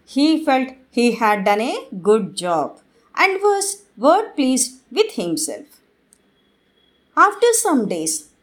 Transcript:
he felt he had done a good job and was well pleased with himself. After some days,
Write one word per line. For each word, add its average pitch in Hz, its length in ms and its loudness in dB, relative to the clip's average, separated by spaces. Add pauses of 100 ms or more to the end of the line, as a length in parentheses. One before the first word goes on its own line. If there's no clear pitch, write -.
he 311 400 0
felt 262 260 0 (200)
he 240 220 2
had 208 320 0
done 208 160 2
a 330 280 -6 (140)
good 202 340 0
job 165 420 -4 (380)
and 381 260 0
was 403 400 0 (140)
well 359 400 2
pleased 262 440 -2 (100)
with 415 220 -2
himself. 175 540 -6 (1500)
After 403 360 4
some 302 360 0
days, 160 400 -6 (140)